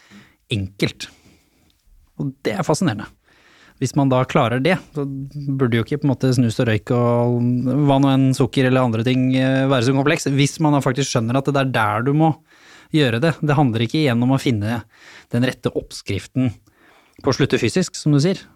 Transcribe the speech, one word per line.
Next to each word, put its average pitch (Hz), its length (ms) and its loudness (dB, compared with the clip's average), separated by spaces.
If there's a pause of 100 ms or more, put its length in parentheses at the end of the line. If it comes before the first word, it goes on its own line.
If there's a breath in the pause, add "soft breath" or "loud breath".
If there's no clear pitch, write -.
(540 loud breath)
enkelt. - 540 -6 (1120 soft breath)
Og 143 80 -4 (160)
det 110 140 -4
er - 60 -6
fascinerende. 120 420 -2 (760 soft breath)
Hvis 131 160 -2
man 139 140 2
da 127 160 2
klarer 127 340 0
det, 170 140 0 (180)
så 147 140 -6
burde 135 720 -4
jo - 20 0
ikke 147 200 -4
på 151 40 0
en 139 60 2
måte 131 240 0
snus 120 240 0
og 123 80 2
røyk 110 260 -2
og 120 440 2 (500)
hva 139 100 4
nå 139 140 4
enn 131 260 2
sukker 127 320 2
eller 127 160 2
andre 113 200 -2
ting, 127 280 0
eh, 131 320 0
være 131 220 2
så 135 80 2
kompleks, 143 340 0
hvis 139 300 0
man 147 160 2
da 135 80 0
faktisk 135 260 -2
skjønner 120 300 0
at 135 100 -2
det 143 80 0
er 135 160 -2
der 110 320 0
du 143 80 0
må 156 200 4 (580 loud breath)
gjøre 123 300 2
det. 165 80 2 (100)
Det 147 160 0
handler 120 300 2
ikke 156 160 -2
igjen 120 240 2
om 131 80 2
å 131 80 0
finne 113 400 -2 (480 loud breath)
den 123 160 0
rette 123 320 -4
oppskriften - 720 -6 (720 soft breath)
på 143 80 0
å 123 60 0
slutte 131 240 0
fysisk, 147 340 -2
som - 180 -2
du 143 60 4
sier. 175 220 0 (160)